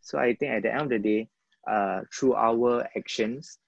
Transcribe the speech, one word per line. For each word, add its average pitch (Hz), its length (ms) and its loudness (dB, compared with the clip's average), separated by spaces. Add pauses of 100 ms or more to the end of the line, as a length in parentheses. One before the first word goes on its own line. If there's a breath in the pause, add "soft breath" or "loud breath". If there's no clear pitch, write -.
So - 180 -6
I 123 140 4
think 135 200 -2
at 107 100 -2
the 113 100 0
end 139 120 0
of 143 40 -4
the 117 120 2
day, 107 280 0 (420)
uh, 98 300 0 (140)
through 131 180 2
our 117 640 2
actions 117 720 -4